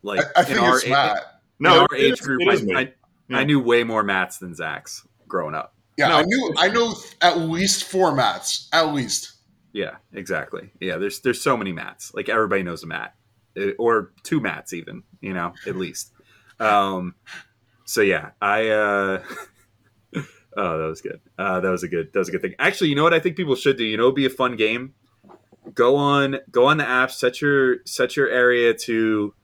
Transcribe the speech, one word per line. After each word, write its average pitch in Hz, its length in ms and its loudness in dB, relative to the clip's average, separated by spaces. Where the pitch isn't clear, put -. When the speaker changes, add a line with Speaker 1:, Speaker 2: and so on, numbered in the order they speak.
Speaker 1:
Like, 156 200 -2
Speaker 2:
I, - 40 8
I - 20 6
Speaker 1:
in - 60 2
Speaker 2:
think - 140 0
Speaker 1:
our 127 160 4
Speaker 2:
it's - 100 0
Speaker 1:
a-, - 20 -2
Speaker 2:
Matt. 123 280 2
Speaker 1:
in - 60 -6
Speaker 3:
No, 160 220 6
Speaker 1:
our - 140 6
Speaker 3:
it 135 60 0
Speaker 1:
age 131 120 4
Speaker 3:
is, - 80 -6
Speaker 1:
group, 135 200 -2
Speaker 3:
it 190 80 4
Speaker 1:
I, 202 40 6
Speaker 3:
is 131 100 2
me. 104 120 -2
Speaker 1:
I, 131 180 -2
Speaker 3:
Yeah. 127 80 -2
Speaker 1:
I 135 60 2
knew 143 160 4
way 120 240 4
more 113 180 0
Matts 95 380 -2
than 87 160 -14
Zach's - 500 -10
growing 78 260 -4
up. - 220 -10
Speaker 2:
Yeah, 139 120 2
Speaker 3:
No. 151 100 4
Speaker 2:
I 156 60 4
knew, 214 340 -2
I 175 120 2
know 233 260 0
at 170 160 4
least 170 460 -2
four 185 320 2
Matts. 107 580 -2
At 156 220 2
least. 113 380 -6
Speaker 1:
Yeah, 98 240 -6
exactly. 90 600 -8
Yeah, 87 160 -4
there's, 101 220 -6
there's 123 220 -2
so 135 140 2
many 98 160 -6
Matts. - 440 -14
Like, 104 140 -6
everybody 101 340 0
knows 85 180 -8
a 82 60 -16
Matt. 76 260 -8
Uh, 98 220 -2
or 113 340 0
two 160 160 -2
Matts 87 340 -6
even, - 300 -14
you 98 140 -8
know, 87 180 -4
at 95 80 -6
least. 90 380 -10
Um, 98 560 0
so - 160 -2
yeah, 92 380 0
I, 104 300 0
uh, 101 540 0
<laughs> - 20 -16
oh, 90 640 -6
that 80 80 -4
was 80 160 -8
good. - 200 -12
Uh, 92 200 -2
that 92 120 0
was 87 100 -2
a 90 60 -6
good, 82 260 -4
that 98 60 0
was 87 100 -2
a - 20 -6
good 95 120 -2
thing. 92 160 -6
Actually, 160 320 0
you 139 40 0
know 147 60 2
what 170 140 4
I 156 40 4
think 170 160 -2
people 151 200 0
should 131 220 0
do? 117 60 -4
You 107 140 -2
know, 117 60 2
it'd 135 120 4
be 139 120 0
a - 20 2
fun 123 260 -2
game. 113 380 -2
Go 123 220 4
on, 143 420 2
go 123 160 6
on 156 100 4
the 139 100 -2
app, 127 220 0
set - 320 -2
your, 135 360 2
set - 280 -2
your 139 140 2
area 120 460 4
to 110 580 0